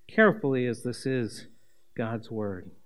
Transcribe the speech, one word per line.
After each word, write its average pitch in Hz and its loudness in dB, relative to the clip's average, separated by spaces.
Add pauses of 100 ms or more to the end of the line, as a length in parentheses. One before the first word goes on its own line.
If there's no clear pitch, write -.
carefully, 139 4
as 117 -2
this 123 -4
is 127 -2 (480)
God's 113 -4
word. 101 -6 (160)